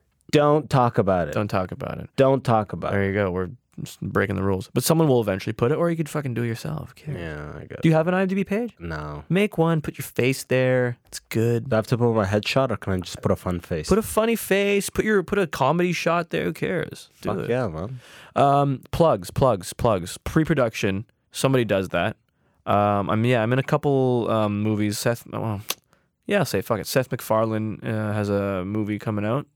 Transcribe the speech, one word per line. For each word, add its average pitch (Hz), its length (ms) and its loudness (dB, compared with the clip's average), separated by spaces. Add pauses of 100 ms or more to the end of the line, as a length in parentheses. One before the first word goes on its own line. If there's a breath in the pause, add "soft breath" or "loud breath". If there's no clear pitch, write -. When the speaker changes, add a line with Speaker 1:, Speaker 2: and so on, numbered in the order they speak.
(300)
Speaker 1:
don't 147 400 4
talk 123 280 4
about 92 300 2
it. - 60 -8
Speaker 2:
Don't 107 140 -2
talk 92 240 -2
about - 260 -8
it. - 180 -12
Speaker 1:
Don't 135 280 4
talk 110 280 2
about 82 200 -6
Speaker 2:
There 101 100 0
Speaker 1:
it. 98 60 2
Speaker 2:
you 98 60 0
go. 101 160 2
We're 90 200 -4 (320)
just - 200 -14
breaking 98 340 0
the 95 60 -2
rules. 98 320 -2
But 127 100 0
someone 160 240 4
will 127 140 6
eventually 101 320 -2
put 120 180 0
it, 156 40 0
or 170 140 0
you 170 60 -2
could 156 140 -4
fucking 139 240 -6
do 117 80 -4
it 120 40 -2
yourself. - 440 -8
Who - 220 -14
cares? - 60 -8
Speaker 1:
Yeah, 151 400 -10
I - 60 -14
guess. - 180 -14
Speaker 2:
Do 165 60 4
you 160 60 6
have 160 120 2
an 180 80 0
I 185 80 0
M 196 60 0
D 190 60 -2
B 190 100 0
page? 220 340 -4
Speaker 1:
No. 151 520 -8
Speaker 2:
Make 202 280 0
one. 165 220 2
Put - 180 -8
your 143 60 -10
face 131 400 0
there. 127 600 0
It's - 140 -16
good. 117 500 0
Speaker 1:
Do 110 60 2
I - 20 4
have 107 100 0
to 127 100 2
put 117 160 2
my 107 120 2
headshot, 107 440 0
or 104 60 -2
can - 160 -6
I 92 60 0
just - 240 -8
put 98 80 0
a 92 60 4
fun 90 240 -4
face? 80 280 -6
Speaker 2:
Put 190 100 4
a 220 40 0
funny 220 340 0
face. 202 540 0
Put - 160 -2
your, 208 160 2
put 202 160 -4
a 190 80 0
comedy 170 460 0
shot 165 380 -2
there. 160 140 -2
Who 175 80 -2
cares? - 560 -6 (140)
Do - 80 -4
Speaker 1:
Fuck 101 140 -2
Speaker 2:
it. - 60 -6
Speaker 1:
yeah, 123 180 0
man. 95 320 -8 (360 loud breath)
Speaker 2:
Um, 139 440 4 (120)
plugs, 131 380 2
plugs, 117 420 2
plugs. 95 520 0
Pre-production. 120 800 0 (280)
Somebody 131 320 2
does 98 260 0
that. 90 260 0 (480)
Um, 101 460 2
I'm, 107 140 2
yeah, 123 180 2
I'm 113 100 0
in 131 60 2
a 135 60 0
couple, 131 680 2
um, 104 320 0
movies. 104 360 0
Seth, - 280 -2
well, 107 360 -6 (640)
yeah, 202 140 0
I'll 156 40 2
say 101 160 -2
fuck 107 180 -2
it. - 80 -8
Seth - 240 0
MacFarlane, 110 720 -2
uh, 107 300 -4
has 104 160 0
a 101 360 0
movie 104 360 -2
coming 104 240 -4
out, 120 320 -2